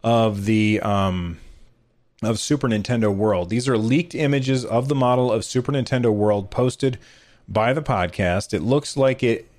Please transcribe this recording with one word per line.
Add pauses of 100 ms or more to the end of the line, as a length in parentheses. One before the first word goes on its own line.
of
the,
um, (840)
of
Super
Nintendo
World.
These
are
leaked
images
of
the
model
of
Super
Nintendo
World
posted (480)
by
the
podcast.
It
looks
like
it (100)